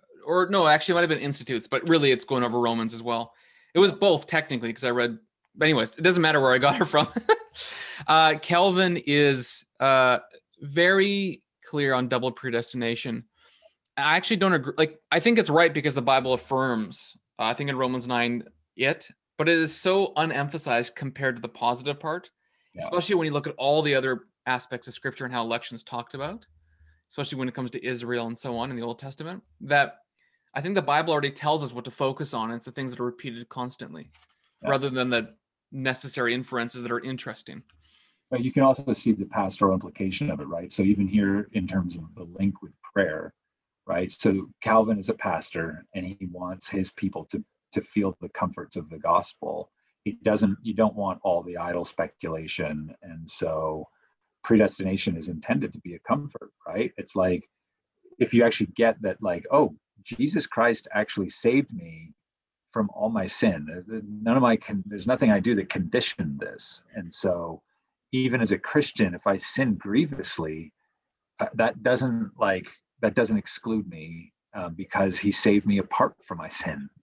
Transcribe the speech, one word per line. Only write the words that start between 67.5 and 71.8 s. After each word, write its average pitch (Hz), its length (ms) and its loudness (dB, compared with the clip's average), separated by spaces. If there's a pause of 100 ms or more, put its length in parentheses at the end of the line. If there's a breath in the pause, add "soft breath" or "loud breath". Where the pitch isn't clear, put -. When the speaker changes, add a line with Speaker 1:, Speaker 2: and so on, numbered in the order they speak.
Speaker 2:
even 127 280 0
as 104 120 2
a - 60 0
Christian, 107 560 0
if - 120 -6
I 98 100 2
sin 120 380 -2
grievously, 85 1000 -4 (680)
uh, 156 140 -2
that 110 280 0